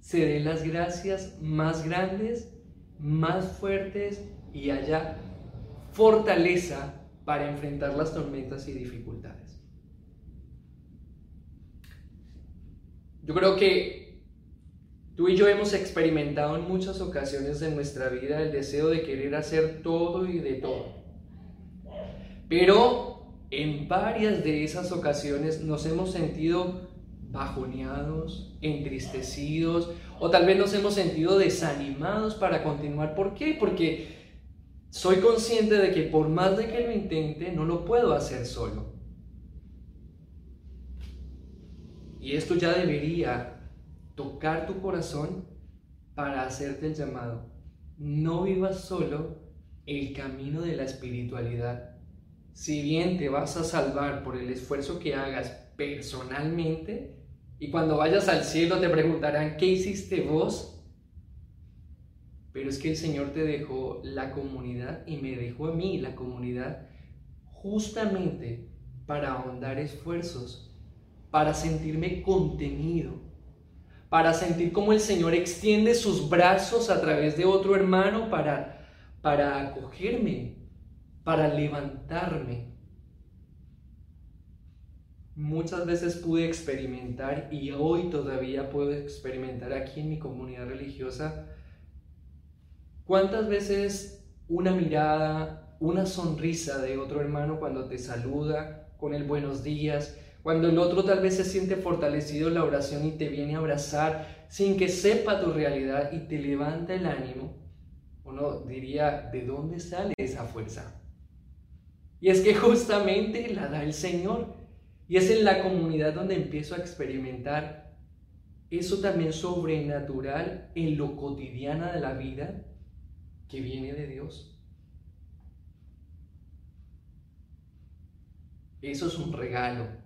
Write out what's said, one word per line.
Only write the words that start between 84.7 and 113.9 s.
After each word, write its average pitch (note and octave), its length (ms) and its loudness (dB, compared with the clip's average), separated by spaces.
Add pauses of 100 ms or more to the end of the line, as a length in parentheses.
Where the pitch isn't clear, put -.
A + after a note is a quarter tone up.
Muchas E3 500 -2
veces E3+ 300 0
pude E3 320 2
experimentar, C3 1040 -4
y C#3 200 -6
hoy E3+ 380 2
todavía C3+ 640 -4
puedo C#3+ 200 0
experimentar B2+ 800 -8
aquí C#3 280 -6
en D3+ 100 -4
mi D#3 80 -4
comunidad B2+ 500 -10
religiosa, C#3 800 -8 (1600)
cuántas G3 420 4
veces G3+ 800 -2 (200)
una F3+ 240 2
mirada, D#3 1080 0
una F3 280 2
sonrisa D#3+ 720 -2
de C3 180 -2
otro D3 240 -2
hermano D3 380 -2
cuando C3 260 -4
te B2+ 140 -8
saluda C#3+ 1000 -4
con C#3+ 160 -4
el C#3+ 100 -4
buenos C#3+ 400 -2
días, D3+ 540 -2 (240)
cuando E3 260 4
el E3+ 120 6
otro F3 240 4
tal F#3+ 160 6
vez F#3 160 4
se F#3 100 2
siente F#3 300 0
fortalecido D3+ 720 0
en E3+ 80 2
la E3 80 4
oración C#3+ 420 0
y D#3 60 0
te D3+ 180 -4
viene D3 260 -4
a D#3+ 40 -2
abrazar D#3 920 -2
sin G3 280 2
que F3+ 120 4
sepa G3+ 520 4
tu E3+ 100 2
realidad C#3+ 600 0
y E3 160 -6
te D3+ 120 -4
levanta D3+ 560 -2
el F3+ 100 -2
ánimo, B2+ 500 -6 (680)
uno C3+ 380 -4
diría: C3+ 680 -2
"¿De B2 140 -6
dónde D3+ 340 -4
sale F3+ 380 -4
esa B2+ 280 -4
fuerza?". - 500 -10 (1300)
Y F3+ 80 6
es F#3+ 120 8
que G#3 120 8
justamente A3 1000 4
la F3+ 140 -4
da D3 160 -4
el D3+ 100 -2